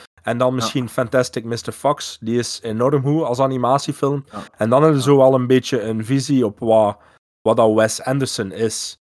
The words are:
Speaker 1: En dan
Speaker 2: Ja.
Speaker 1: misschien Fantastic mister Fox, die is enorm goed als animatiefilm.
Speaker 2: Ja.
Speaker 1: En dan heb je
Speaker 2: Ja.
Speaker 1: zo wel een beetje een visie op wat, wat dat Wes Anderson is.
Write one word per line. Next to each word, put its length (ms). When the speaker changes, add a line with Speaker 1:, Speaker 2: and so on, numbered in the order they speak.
Speaker 1:
En 140
dan 120
Speaker 2:
Ja. 60
Speaker 1:
misschien 340
Fantastic 540
mister 300
Fox, 480
die 180
is 240
enorm 400
goed 200
als 160
animatiefilm. 920
Speaker 2:
Ja. 120
Speaker 1:
En 120
dan 140
heb 80
je 60
Speaker 2:
Ja. 60
Speaker 1:
zo 140
wel 160
een 140
beetje 340
een 240
visie 400
op 140
wat, 380
wat 160
dat 160
Wes 300
Anderson 480
is. 540